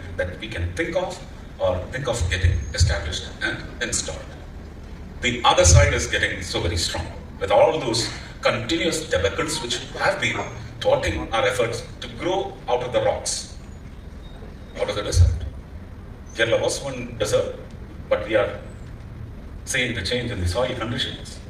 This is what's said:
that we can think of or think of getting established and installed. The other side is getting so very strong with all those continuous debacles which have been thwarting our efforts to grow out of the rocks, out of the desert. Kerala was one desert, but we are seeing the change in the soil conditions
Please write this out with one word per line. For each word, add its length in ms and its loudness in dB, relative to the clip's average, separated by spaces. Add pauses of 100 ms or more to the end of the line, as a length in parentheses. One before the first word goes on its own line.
(160)
that 220 -4
we 100 -8
can 260 -2
think 200 -2
of 240 0 (400)
or 200 2 (140)
think 160 -2
of 220 2
getting 220 4 (220)
established 540 2 (140)
and 140 0 (260)
installed. 360 -2 (1000)
The 240 2
other 200 8
side 300 10
is 140 0
getting 340 0
so 180 -2
very 160 0
strong 300 -2 (320)
with 140 2
all 260 8
those 320 0 (300)
continuous 640 2
debacles 580 0
which 160 -2 (220)
have 200 2
been 200 0 (400)
thwarting 520 2
our 140 4
efforts 400 0 (140)
to 80 -8
grow 440 -2 (160)
out 140 2
of 100 -4
the 100 4
rocks, 540 -2 (1200)
out 120 -2
of 60 -2
the 60 -2
desert. 280 6 (1040)
Kerala 260 4
was 220 0
one 360 -6
desert, 360 2 (540)
but 180 0
we 80 -2
are 240 2 (1080)
seeing 300 0
the 80 -4
change 300 0
in 80 -4
the 80 2
soil 260 2
conditions 640 -4 (120)